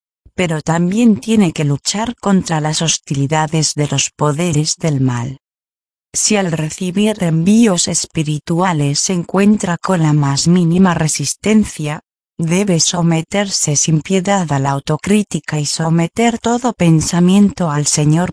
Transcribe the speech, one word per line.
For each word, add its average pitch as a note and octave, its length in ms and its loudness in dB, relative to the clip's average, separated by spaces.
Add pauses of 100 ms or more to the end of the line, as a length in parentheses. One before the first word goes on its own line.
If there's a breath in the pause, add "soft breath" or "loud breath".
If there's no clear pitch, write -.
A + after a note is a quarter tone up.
(340)
pero E3 280 -2
también G3 580 2
tiene G#3+ 320 2
que D3+ 140 -2
luchar G3+ 500 -4
contra F3+ 440 0
las D#3 220 -4
hostilidades D#3 920 -2
de D3 120 -2
los C#3 220 -4
poderes D3+ 680 -2
del D3 220 -2
mal. B2+ 380 -2 (800)
Si G#3+ 200 0
al F#3 160 -2
recibir F3+ 680 -2
envíos F3+ 680 2
espirituales D#3 1120 -2
se - 100 -2
encuentra F#3+ 680 0
con F#3 240 -2
la D3+ 120 2
más C#3+ 340 0
mínima F3 460 4
resistencia, D#3+ 1080 -2 (380)
debe F3 420 0
someterse E3+ 960 -2
sin D#3 240 0
piedad F#3+ 540 0
a C#3 60 2
la C#3 100 -2
autocrítica D#3 880 -2
y D3 60 -2
someter E3+ 760 0
todo A#3+ 320 -2
pensamiento F3 1000 2
al D3 160 -2
Señor D#3 480 0